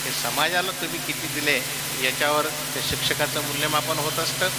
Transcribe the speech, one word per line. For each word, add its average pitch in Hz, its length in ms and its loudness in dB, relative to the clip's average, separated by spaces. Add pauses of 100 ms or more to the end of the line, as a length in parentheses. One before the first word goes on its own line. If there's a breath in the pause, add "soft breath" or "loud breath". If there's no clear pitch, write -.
हे 131 80 -2
समाजाला 160 600 2
तुम्ही 170 360 -4
किती 156 200 -4
दिले 147 340 2 (420)
याच्यावर 147 420 4
त्या - 440 -4
शिक्षकाचं 143 540 0
मूल्यमापन 147 540 0
होत 151 220 0
असतं. 175 400 0